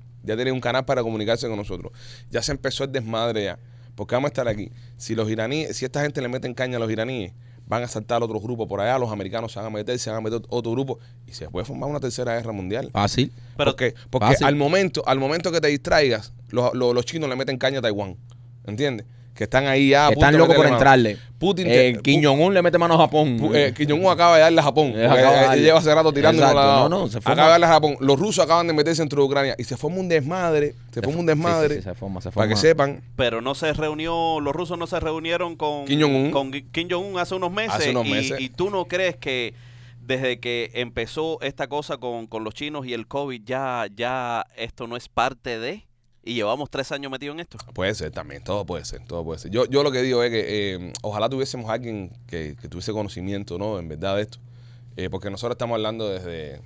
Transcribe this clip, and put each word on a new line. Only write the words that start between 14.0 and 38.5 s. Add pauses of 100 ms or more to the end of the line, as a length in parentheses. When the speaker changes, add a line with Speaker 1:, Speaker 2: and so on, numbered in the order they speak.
Speaker 1:
porque
Speaker 2:
Fácil.
Speaker 1:
al
momento,
al
momento
que
te
distraigas, (180)
los,
los,
los
chinos
le
meten
caña
a
Taiwán, (480)
¿entiendes? (260)
Que
están
ahí
ya
a
Speaker 2:
Están
Speaker 1:
punto
de
Speaker 2:
locos
por
Speaker 1:
meterle
mano.
Speaker 2:
entrarle.
Speaker 1:
Putin
Speaker 2:
Eh,
Speaker 1:
te-,
Speaker 2:
Kim
Speaker 1:
Pu-,
Speaker 2:
Jong-un
le
mete
manos
a
Japón.
Speaker 1:
Pu-,
eh,
Kim
Jong-un
acaba
de
darle
a
Japón,
Speaker 2:
Eh,
Speaker 1:
porque,
Speaker 2:
acaba
de
Speaker 1:
eh,
Speaker 2:
darle.
Speaker 1:
lleva
hace
rato
tirando
Speaker 2:
Exacto.
Speaker 1:
la
Speaker 2:
No,
no,
se
forma
Speaker 1:
acaba
de
darle
a
Japón.
Los
rusos
acaban
de
meterse
dentro
de
Ucrania
y
se
forma
un
desmadre, (200)
se
Speaker 2:
Se
Speaker 1:
forma
un
Speaker 2:
fo-,
sí,
Speaker 1:
desmadre
Speaker 2:
sí,
sí,
se
forma,
se
Speaker 1:
para
que
Speaker 2:
forma.
Speaker 1:
sepan. (140)
Speaker 3:
Pero
no
se
reunió,
los
rusos
no
se
reunieron
con
Speaker 1:
Kim
Jong-un.
Speaker 3:
con
Ki-,
Kim
Jong-un
hace
unos
meses.
Speaker 1:
Hace
unos
Speaker 3:
Y,
Speaker 1:
meses.
Speaker 3:
¿y
tú